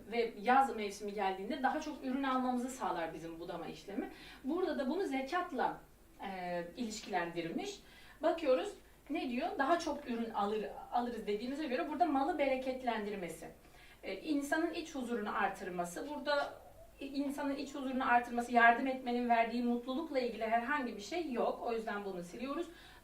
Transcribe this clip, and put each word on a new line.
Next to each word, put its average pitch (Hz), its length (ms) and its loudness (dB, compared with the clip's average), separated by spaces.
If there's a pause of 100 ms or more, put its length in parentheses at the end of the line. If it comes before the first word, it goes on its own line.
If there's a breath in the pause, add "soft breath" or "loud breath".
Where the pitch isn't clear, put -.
(120)
ve 226 300 2
yaz 247 340 6
mevsimi 202 380 -4
geldiğinde 202 500 0
daha 254 180 2
çok 285 220 -8
ürün 269 200 0
almamızı 254 460 0
sağlar - 440 -2
bizim 165 260 -10
budama 170 280 -8
işlemi. 202 420 -8 (340 loud breath)
Burada 302 360 0
da 254 100 0
bunu 359 140 0
zekatla, 262 720 0 (460)
e, 180 400 -4 (140)
ilişkilendirmiş. 190 1000 -4 (420 loud breath)
Bakıyoruz, 320 480 4 (400 loud breath)
ne 302 200 -2
diyor? 269 280 0
Daha 311 220 6
çok 285 300 -4
ürün 226 200 -2
alır, 208 360 0 (260)
alırız 233 360 0
dediğimize 254 400 -2
göre 285 220 0
burada 302 160 4
malı 294 320 4
bereketlendirmesi. 233 1120 0 (560 loud breath)
E, 196 120 -6
insanın 311 580 0
iç - 220 -8
huzurunu 226 420 -2
artırması. 196 720 -2
Burada 285 440 0 (460)
insanın 277 560 -2
iç 294 200 -8
huzurunu 262 360 0
artırması, 240 400 4
yardım 240 360 8
etmenin 247 420 0
verdiği 226 340 4
mutlulukla 262 560 0
ilgili 220 280 0
herhangi 233 500 2
bir 202 40 -10
şey 320 300 -4
yok. 220 320 0
O 233 100 0
yüzden 208 320 -2
bunu 185 180 -6
siliyoruz. 277 440 -4 (360 loud breath)